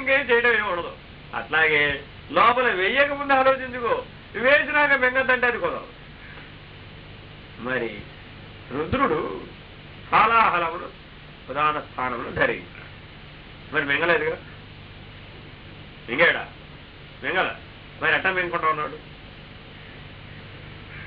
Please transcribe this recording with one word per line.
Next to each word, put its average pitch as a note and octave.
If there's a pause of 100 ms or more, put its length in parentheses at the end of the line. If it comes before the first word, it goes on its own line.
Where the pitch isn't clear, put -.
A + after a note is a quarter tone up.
ఇంకేం C4+
చేయడం A#3
ఏమి G#3+
ఉండదు. D#3+ (460)
అట్లాగే D3+ (540)
లోపల A#3+ (140)
వెయ్యక C4+
ముందు C#4
ఆలోచించుకో, B3+ (500)
వేసినాక D4 (120)
మింగద్దంటే B3+
అది A3
కుదరదు. C#3 (1800)
మరి A#2 (840)
రుద్రుడు F3 (920)
హాలాహలమును F3+ (580)
ప్రధాన D3+ (100)
స్థానమును B2
ధరించాడు. - (840)
మరి D3
మింగలేదుగా, D#3+ (1700)
మింగాడా? C3+ (800)
మింగల. D#3 (500)
మరి D#3
ఎట్టా F#3+
మింగుకుంటా E3+
ఉన్నాడు? D3+ (2000)